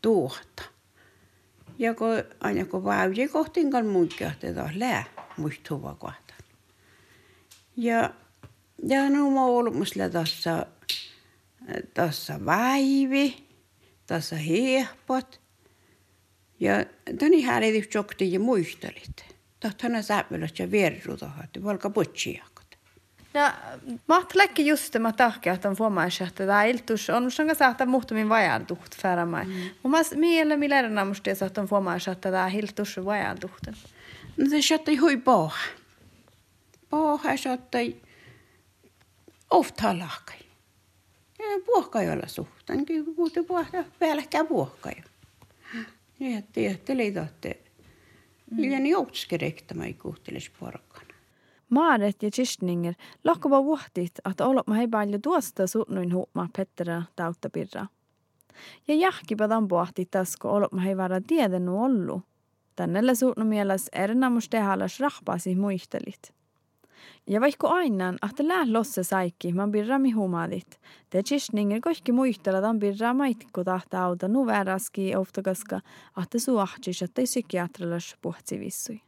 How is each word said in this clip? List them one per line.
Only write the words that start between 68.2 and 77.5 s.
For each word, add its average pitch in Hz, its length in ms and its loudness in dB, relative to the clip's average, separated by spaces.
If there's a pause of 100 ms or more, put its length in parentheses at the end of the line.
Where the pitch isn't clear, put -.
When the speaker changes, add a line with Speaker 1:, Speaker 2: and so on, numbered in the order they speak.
Speaker 2:
että 285 180 0
lää 330 260 2
losse 208 300 0
saikki, 180 500 -2
man 202 180 0
birra 214 280 0
mi 269 120 4
humadit. 180 680 -4 (300)
Te 190 140 0
tšistninger 208 580 0
kohki 330 300 -2
muistella, 233 500 2
tan 220 180 2
birra 208 340 0
maitku 240 500 -2
tahta 185 400 -2
auta 180 240 -2
nu 247 180 2
vääräski 190 720 -2
oftokaska, 190 640 -4 (420)
että 233 160 -4
suu 240 180 0
ahtsis, 185 440 -4
että 180 200 -4
ei 254 40 2
psykiatrilas 175 960 -4